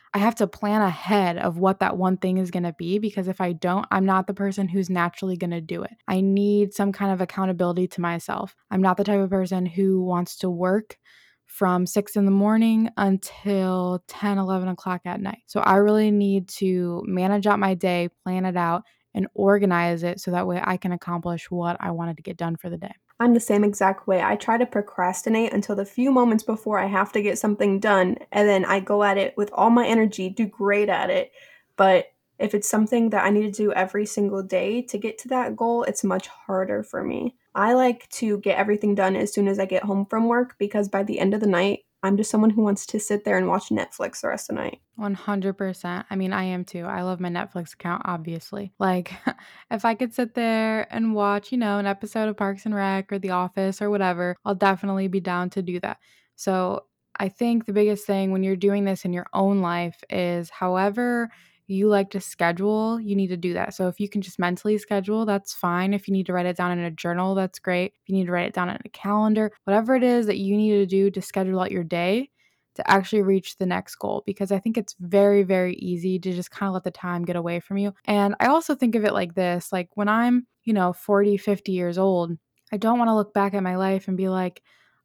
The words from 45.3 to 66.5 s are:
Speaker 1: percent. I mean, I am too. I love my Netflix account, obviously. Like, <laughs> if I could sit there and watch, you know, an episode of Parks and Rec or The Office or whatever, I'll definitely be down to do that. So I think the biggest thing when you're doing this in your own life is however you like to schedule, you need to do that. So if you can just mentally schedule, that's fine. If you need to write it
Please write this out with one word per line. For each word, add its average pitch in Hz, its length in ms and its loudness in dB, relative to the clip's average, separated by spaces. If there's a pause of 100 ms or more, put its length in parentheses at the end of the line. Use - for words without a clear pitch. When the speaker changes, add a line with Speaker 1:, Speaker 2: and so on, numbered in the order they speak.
Speaker 1:
percent. 180 520 -8
I 202 60 -6
mean, 190 160 -2
I 190 140 -2
am 185 180 -4
too. 170 220 -12
I 180 160 -6
love 180 180 -4
my 180 80 -4
Netflix 175 460 -8
account, - 320 -6
obviously. 175 760 -8
Like, 185 320 0 (320)
<laughs> - 280 -20
if 220 120 -4
I 226 120 2
could 233 180 -4
sit 240 200 -2
there 220 580 0
and 226 220 0
watch, 202 380 0
you 262 60 -2
know, 208 200 2
an 202 100 0
episode 214 420 -2
of 208 80 -4
Parks 196 280 -4
and 214 80 -2
Rec 196 380 -2
or 202 80 -2
The 190 120 -4
Office 190 500 -2
or 208 80 0
whatever, 180 560 0
I'll 202 100 -2
definitely 196 540 0
be 190 100 -2
down 180 300 -2
to 196 120 -4
do 180 200 -6
that. - 160 -6 (400)
So 185 480 -2 (340)
I 196 80 -2
think 233 380 0
the 202 80 -4
biggest 208 340 2
thing 196 240 0
when 190 120 0
you're 190 120 0
doing 202 300 2
this 190 180 -2
in 180 80 -4
your 175 220 -6
own 196 260 2
life 175 500 -2
is 175 400 -2
however 214 800 -2 (420)
you 196 160 2
like 196 220 4
to 196 100 -6
schedule, 208 800 -2
you 208 160 -4
need 196 120 2
to 180 100 -6
do 175 160 -4
that. 190 220 -4
So 185 140 -2
if - 100 -6
you 202 100 -4
can 202 140 -4
just - 160 -12
mentally 185 400 0
schedule, 208 440 -2
that's 202 300 -4
fine. 180 400 -2
If 196 140 -4
you 196 60 -2
need 190 120 0
to 180 80 -4
write 180 140 -2
it 175 100 -4